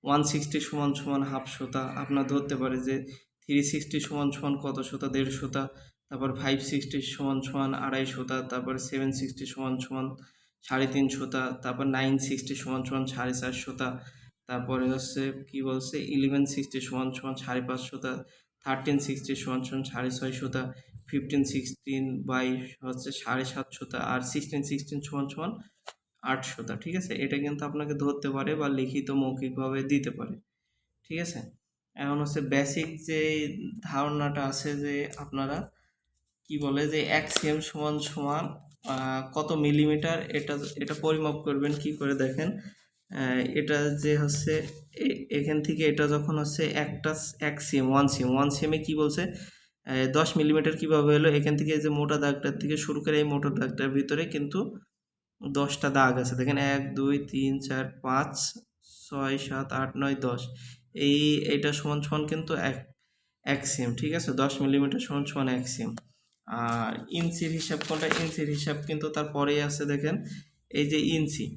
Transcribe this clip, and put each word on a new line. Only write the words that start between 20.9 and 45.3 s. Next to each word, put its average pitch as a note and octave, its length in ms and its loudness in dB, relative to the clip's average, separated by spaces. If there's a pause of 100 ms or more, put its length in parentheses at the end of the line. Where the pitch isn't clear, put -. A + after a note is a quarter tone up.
ফিফটিন C#3 340 2
সিক্সটিন C3+ 760 -4
by B2+ 360 0 (240)
হচ্ছে C3 300 -6
সাড়ে B2+ 320 -2
সাত C3+ 280 -6
সুতা। - 260 -10
আর B2+ 220 0
সিক্সটিন C#3+ 420 -4
সিক্সটিন C#3+ 380 -4
সমান C#3 280 -4
সমান D#3+ 220 -6 (720)
আটশোটা, B2+ 540 -4
ঠিক E3 200 -8
আছে? F#3 180 -4
এটা C#3 240 -2
কিন্তু D3 260 -2
আপনাকে D3 300 -4
ধরতে C#3+ 360 0
পারে C3+ 240 -2
বা D3+ 140 0
লিখিত C3+ 420 0
মৌখিকভাবে C3+ 720 0
দিতে C#3+ 280 2
পারে, - 240 -8 (760)
ঠিক E3 100 -4
আছে? E3+ 200 -6 (560)
এখন C#3+ 240 -2
হচ্ছে D3 220 0
বেসিক C#3 460 2 (160)
যে D#3+ 160 0 (600)
ধারণাটা D3 600 0
আছে C#3+ 320 -2
যে C#3+ 180 -2 (220)
আপনারা C#3 400 -4 (920)
কি D#3 80 -4
বলে C#3+ 300 2
যে D3+ 200 2
এক D3+ 220 4
সিএম D3+ 300 2
সমান D3+ 400 -2
সমান, D3 440 -2 (400)
আহ, C3 360 -2 (120)
কত D#3 240 -2
মিলিমিটার, D3+ 600 4 (120)
এটা, D3 240 -2 (220)
এটা D3 180 -4
পরিমাপ D#3 500 2
করবেন C#3+ 300 2
কি D3 180 -2
করে C#3+ 220 0
দেখেন। C3+ 340 2 (640)
আহ, B2+ 300 0 (140)
এটা D3+ 240 2 (180)
যে D3 200 2
হচ্ছে D3 360 2 (460)
এ-, - 200 0 (120)